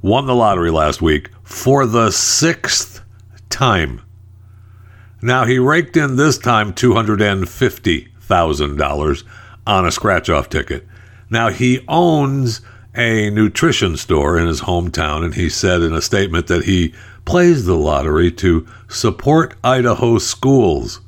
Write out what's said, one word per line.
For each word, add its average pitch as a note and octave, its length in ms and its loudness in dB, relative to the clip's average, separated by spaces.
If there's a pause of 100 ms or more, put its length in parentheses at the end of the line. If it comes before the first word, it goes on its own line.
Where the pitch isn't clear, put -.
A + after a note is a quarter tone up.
won A#2 240 0
the B2+ 100 2
lottery F#2+ 360 2
last D#2 300 0
week D2+ 280 0 (140)
for C3+ 420 0
the A2+ 260 2
sixth - 880 -4 (480)
time. E2 520 -2 (1200)
Now, B2 240 0
he B2+ 120 2
raked D3 380 0
in C#3 220 2
this D3+ 200 2
time G#2+ 360 0
two A#2+ 200 2
hundred G#2+ 280 0
and G2 260 0
fifty - 640 -2 (100)
thousand D2+ 560 0
dollars D2 480 -2 (420)
on F#2+ 200 2
a E2+ 60 0
scratch-off F2 580 -2
ticket. - 360 -6 (440)
Now, A2+ 200 0
he B2+ 380 0
owns C#3 720 0 (340)
a A2+ 360 0
nutrition G#2 680 0
store D#2 420 0
in E2+ 100 2
his D#2 140 -4
hometown, E2+ 640 -4
and E2+ 100 -4
he E2+ 160 -2
said F2+ 320 0
in E2 120 0
a D#2+ 80 -2
statement F2 460 -2
that E2+ 180 -2
he F2 280 0 (300)
plays F3 420 2
the F2 100 2
lottery D#2 560 2
to E2+ 360 0 (220)
support - 720 -2
Idaho B2 540 2
schools. F#2+ 920 0